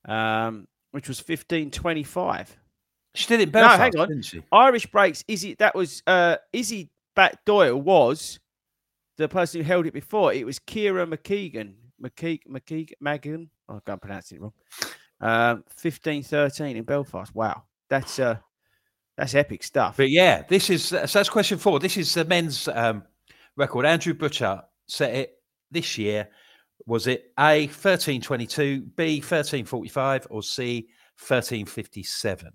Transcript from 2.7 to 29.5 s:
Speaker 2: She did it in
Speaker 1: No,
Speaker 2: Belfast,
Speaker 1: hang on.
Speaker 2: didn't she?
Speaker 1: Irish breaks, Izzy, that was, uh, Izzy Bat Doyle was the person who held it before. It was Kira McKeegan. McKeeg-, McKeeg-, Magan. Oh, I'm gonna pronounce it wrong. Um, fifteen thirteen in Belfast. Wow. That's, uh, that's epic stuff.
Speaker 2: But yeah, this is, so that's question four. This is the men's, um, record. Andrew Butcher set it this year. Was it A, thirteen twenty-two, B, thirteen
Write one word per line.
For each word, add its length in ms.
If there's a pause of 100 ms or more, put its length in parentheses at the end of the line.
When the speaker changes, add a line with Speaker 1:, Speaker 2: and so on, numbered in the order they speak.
Speaker 2:
She 120
did 120
it 40
in 60
Speaker 1:
No, 120
Speaker 2:
Belfast, 180
Speaker 1:
hang 180
on. 120
Speaker 2:
didn't 160
she? 260
Speaker 1:
Irish 360
breaks, 400
Izzy, 280
that 200
was, 320
uh, 280 (160)
Izzy 380 (260)
Bat 300
Doyle 340
was 600 (800)
the 120
person 320
who 60
held 180
it 80
before. 400
It 120
was 140
Kira 480
McKeegan. 680 (280)
McKeeg-, 460
McKeeg-, 500
Magan. 500 (200)
Oh, 60
I'm 100
gonna 140
pronounce 320
it 100
wrong. 120 (680)
Um, 480
fifteen 540
thirteen 520
in 80
Belfast. 520
Wow. 280 (240)
That's, 300
uh, 200 (800)
that's 200
epic 260
stuff. 360
Speaker 2:
But 120
yeah, 400
this 220
is, 140
so 200
that's 240
question 300
four. 200
This 180
is 180
the 100
men's, 420
um, 360 (520)
record. 300
Andrew 300
Butcher 480 (240)
set 260
it 220 (340)
this 300
year. 300 (580)
Was 180
it 340
A, 280
thirteen 540
twenty-two, 600 (140)
B, 260
thirteen 440